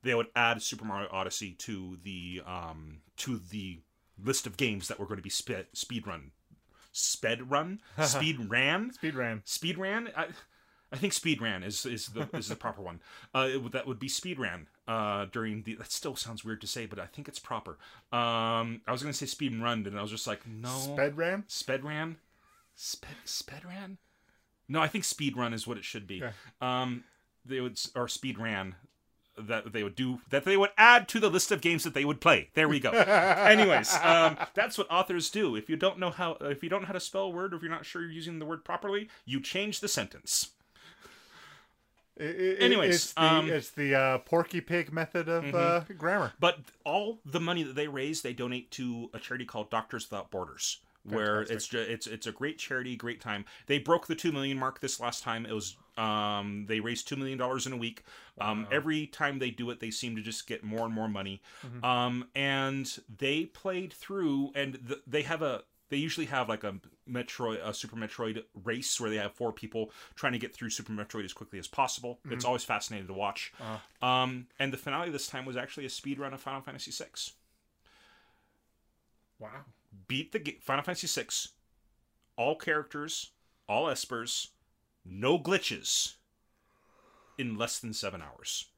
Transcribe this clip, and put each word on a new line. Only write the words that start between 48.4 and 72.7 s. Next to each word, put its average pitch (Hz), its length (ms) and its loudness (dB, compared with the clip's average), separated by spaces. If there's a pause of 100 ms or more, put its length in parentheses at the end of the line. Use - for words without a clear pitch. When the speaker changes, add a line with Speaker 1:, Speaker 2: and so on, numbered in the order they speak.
Speaker 1:
to 117 420 -4
a - 40 -8
charity 123 280 -6
called 110 240 -6
Doctors 113 400 -4
Without 98 200 -8
Borders, 85 500 -4 (240)
where 107 360 2
it's 107 100 -4 (160)
Speaker 2:
Fantastic. - 40 -10 (180)
Speaker 1:
ju-, 117 40 -4
it's, 113 140 -6
it's 113 200 -8
a 110 60 -6
great 156 260 -6
charity, 127 380 -4
great 120 260 -6
time. 104 240 -4 (200)
They 143 120 4
broke 160 300 4
the 165 60 0
two 170 160 2
million 139 280 0
mark 131 220 -2
this - 200 -4
last 120 220 -2
time. 113 240 -2
It 110 80 -4
was, 98 220 -4 (200)
um, 104 720 0
they 110 120 2
raised 120 280 -4
two 143 80 -4
million 135 220 -4
dollars 127 280 0
in 135 60 -6
a 127 60 -4
week. 117 240 -4 (360)
Um, 107 260 0
Speaker 2:
Wow. 104 80 -10
Speaker 1:
every 151 340 2
time 143 320 -2
they 127 120 0
do 120 200 -6
it, 113 100 -8
they 113 100 -6
seem 117 260 -4
to 107 60 -6
just 110 240 -8
get - 160 -6
more 110 220 -2
and 113 100 -2
more 110 140 -2
money. 98 320 -4 (260)
Speaker 2:
Mm-hmm. 123 180 -10
Speaker 1:
Um, 123 500 2
and 135 640 0 (200)
they 143 280 2
played 185 480 -4
through, 143 600 0
and 135 320 -2
th-, 127 200 -4
they 143 160 0
have 160 180 -2
a, 127 220 -2 (260)
they 143 100 0
usually 160 280 0
have, 127 220 0
like, 110 160 -2
a 98 120 -4 (300)
Metroid, 120 520 -4 (100)
a 104 60 -4
Super 113 220 -10
Metroid 110 460 -4 (220)
race 120 340 -2
where 113 120 -2
they 107 60 0
have 101 180 -2
four 113 180 -2
people 110 380 -6 (240)
trying 131 180 0
to 120 60 -2
get 117 160 -6
through 117 160 -8
Super 107 220 -8
Metroid 104 340 -6
as - 80 -12
quickly 107 240 -14
as - 100 -12
possible. 123 560 -2
Speaker 2:
Mm-hmm. 135 80 -8
Speaker 1:
It's 123 140 -4
always 123 180 0
fascinating 104 440 -4